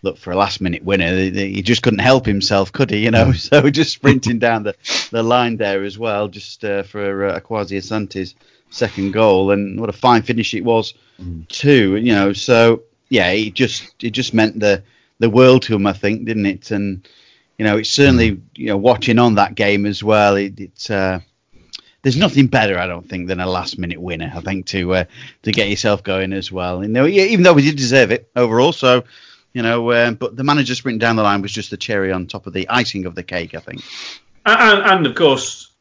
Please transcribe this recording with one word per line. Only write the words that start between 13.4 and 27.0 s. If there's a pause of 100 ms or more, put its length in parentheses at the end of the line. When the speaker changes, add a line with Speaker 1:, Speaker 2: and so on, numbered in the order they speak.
Speaker 1:
just, (100)
it
just
meant
the, (380)
the
world
to
him,
I
think,
didn't
it?
And (520)
you
know,
it's
certainly,
Speaker 3:
Mm. (140)
Speaker 1:
you
know,
watching
on
that
game
as
well.
It,
it's,
uh, (800)
there's
nothing
better,
I
don't
think,
than
a
last-minute
winner,
I
think,
to,
uh, (400)
to
get
yourself
going
as
well.
You
know,